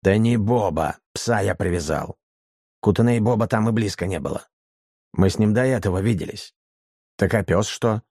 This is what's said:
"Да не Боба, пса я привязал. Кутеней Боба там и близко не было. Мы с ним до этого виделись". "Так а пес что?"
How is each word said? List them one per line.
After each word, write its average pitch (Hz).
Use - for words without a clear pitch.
"Да 98
не 117
Боба, 98
пса 113
я 98
привязал. 82
Кутеней 117
Боба 110
там 110
и 113
близко 107
не 92
было. 71
Мы 95
с -
ним 107
до 120
этого 104
виделись". -
"Так 95
а 101
пес 92
что?" 113